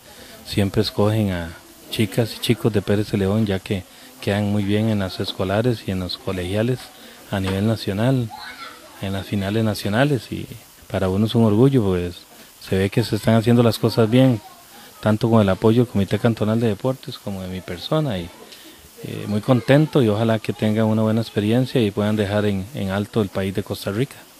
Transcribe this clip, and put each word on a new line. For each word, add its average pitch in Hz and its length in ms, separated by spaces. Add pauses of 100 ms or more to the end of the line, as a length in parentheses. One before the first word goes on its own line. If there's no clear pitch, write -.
(460)
siempre 101 360
escogen 104 500
a 85 200 (400)
chicas 110 440
y - 60
chicos 117 320
de 107 80
Pérez 104 280
Celedón, 104 360
ya 98 140
que 95 240 (360)
quedan 101 340
muy 104 100
bien 104 240
en 107 120
las 95 200
escolares 107 680
y 101 60
en 95 80
los 90 180
colegiales 101 600 (500)
a 101 120
nivel 95 260
nacional, 113 600 (720)
en 98 100
las 95 160
finales 101 380
nacionales, 110 680
y - 160 (420)
para 95 200
uno 98 160
es 107 100
un 117 80
orgullo, 117 400
pues 90 320 (460)
se - 160
ve 98 120
que 120 140
se 107 140
están 110 180
haciendo 120 260
las 113 160
cosas 113 320
bien, 123 300 (600)
tanto 107 280
con 113 120
el 98 80
apoyo 113 340
del 117 80
Comité 101 280
Cantonal 110 420
de 120 60
Deportes 127 500
como 98 240
de 92 80
mi 92 100
persona, 113 580
y, 87 120 (760)
eh, 107 220
muy 104 140
contento 143 600
y 117 60
ojalá 110 320
que - 140
tengan 107 320
una 110 160
buena 110 180
experiencia 113 640
y 104 100
puedan 104 240
dejar 104 300
en, 98 200 (100)
en 101 160
alto 101 300
el 98 60
país 98 260
de 104 80
Costa - 300
Rica. 113 240 (240)